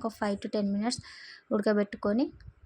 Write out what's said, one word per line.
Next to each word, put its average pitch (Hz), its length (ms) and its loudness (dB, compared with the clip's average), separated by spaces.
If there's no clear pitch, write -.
ఒక 220 180 -2
ఫైవ్ 202 240 0
to 214 140 -4
టెన్ 202 180 2
మినిట్స్ 220 280 0
ఉడకబెట్టుకొని 208 720 2